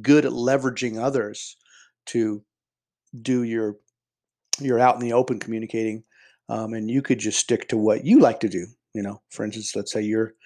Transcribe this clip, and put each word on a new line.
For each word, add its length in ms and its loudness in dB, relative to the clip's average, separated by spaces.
good 240 6
at 60 -2
leveraging 680 -2
others 600 -4
to 360 -2
do 220 0
your, 320 -4
your 180 2
out 160 6
in 60 -8
the 120 -4
open 260 2
communicating. 640 -6
Um, 260 -6
and 160 -6
you 120 2
could 180 0
just 200 -4
stick 300 0
to 80 0
what 280 2
you 160 8
like 180 4
to 100 -2
do. 180 -6
You 100 -8
know, 260 -10
for 140 -10
instance, 320 -8
let's 160 -8
say 100 -4
you're, 340 -2